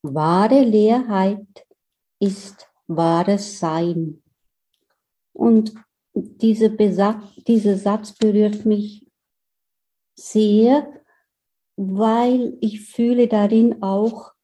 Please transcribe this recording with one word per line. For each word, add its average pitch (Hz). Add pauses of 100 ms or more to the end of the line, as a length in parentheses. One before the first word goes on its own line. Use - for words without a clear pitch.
Wahre 175
Leerheit 214 (520)
ist - (200)
wahres 170
Sein." 165 (1120)
Und 220 (400)
diese 220
Besa-, 208 (160)
dieser 202
Satz 208
berührt 208
mich 208 (1120)
sehr, 220 (840)
weil 226
ich 214
fühle 240
darin 220
auch 202